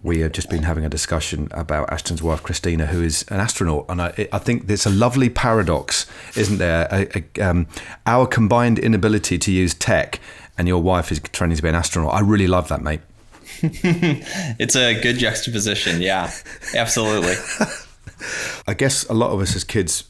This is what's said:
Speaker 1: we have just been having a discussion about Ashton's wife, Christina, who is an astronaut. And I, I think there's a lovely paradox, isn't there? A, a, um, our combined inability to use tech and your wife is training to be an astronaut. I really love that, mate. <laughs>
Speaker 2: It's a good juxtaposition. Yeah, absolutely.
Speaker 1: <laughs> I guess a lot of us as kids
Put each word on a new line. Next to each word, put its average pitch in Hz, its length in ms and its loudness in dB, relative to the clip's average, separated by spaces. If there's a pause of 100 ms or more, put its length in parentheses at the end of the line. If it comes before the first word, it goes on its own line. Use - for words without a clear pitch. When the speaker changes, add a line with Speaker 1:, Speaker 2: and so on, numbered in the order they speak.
Speaker 1:
we 85 180 0
have 80 120 2
just - 180 -6
been 80 140 0
having 78 200 0
a 76 40 -2
discussion 76 640 -4
about 76 400 -4
Ashton's 80 300 -4
wife, 80 200 0
Christina, 82 440 -2
who 85 160 0
is 80 260 -2
an 98 120 -2
astronaut. 85 480 0
And 90 120 -4
I, 87 320 -4
I 101 60 -2
think 120 300 -2
there's 104 180 0
a 101 40 0
lovely 120 380 4
paradox, 107 800 0 (300)
isn't 104 220 2
there? 82 340 2
A, 98 320 0 (140)
a, - 40 -4
um, 87 240 2 (400)
our 120 200 4
combined 117 520 4
inability 107 600 2
to - 120 0
use 92 240 4
tech - 460 0 (380)
and 87 100 2
your 90 120 4
wife 87 300 2
is 76 80 -2 (140)
training 85 240 0
to 76 60 -2
be 82 60 0
an 80 60 2
astronaut. 82 400 0
I 98 60 2
really 101 260 4
love 90 220 2
that, 71 140 -2
mate. 78 180 -2 (340)
<laughs> - 280 -10
Speaker 2:
It's 165 1120 0
a 117 240 2
good 123 180 0
juxtaposition. 104 840 -2
Yeah, 90 300 0 (460)
absolutely. 107 580 0 (640)
Speaker 1:
<laughs> - 680 -10
I 98 60 -2
guess 135 340 0
a 113 60 -2
lot 117 180 2
of 98 80 0
us 95 160 0
as 90 80 -6
kids - 460 -2